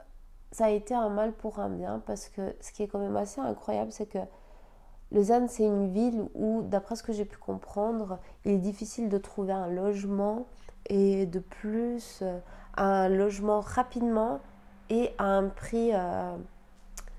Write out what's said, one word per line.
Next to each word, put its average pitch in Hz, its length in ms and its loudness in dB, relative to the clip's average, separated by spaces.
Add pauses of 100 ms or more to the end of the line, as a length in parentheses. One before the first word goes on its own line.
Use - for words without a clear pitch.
(520)
ça 226 140 2
a 214 40 8
été 208 260 2
un 226 140 2
mal 214 240 0
pour 208 260 -8
un 202 100 -2
bien, 190 360 -4
parce 208 240 -6
que 190 300 -6
ce - 120 -16
qui - 120 -6
est 208 40 -2
quand 202 120 -4
même 202 160 -2
assez 202 240 -4
incroyable, 220 520 -2
c'est 208 160 -8
que 196 120 -6 (920)
Lausanne, 233 360 6
c'est 220 180 2
une 202 260 4
ville 220 420 2
où, 220 300 0
d'après 196 320 -2
ce - 80 -8
que 233 100 -2
j'ai 208 120 -2
pu - 120 -14
comprendre, 202 840 -4 (260)
il 202 80 4
est 202 40 6
difficile 208 520 -2
de 202 80 2
trouver 196 360 -2
un 190 140 -2
logement, 202 800 0 (420)
et 196 360 6
de 180 140 -2
plus, 233 800 -4
euh, 180 180 -2 (360)
un 196 340 4
logement 202 520 4
rapidement 240 800 0 (500)
et 233 280 2
à 202 80 2
un 196 220 4
prix, 233 460 0
euh, 180 420 0 (840)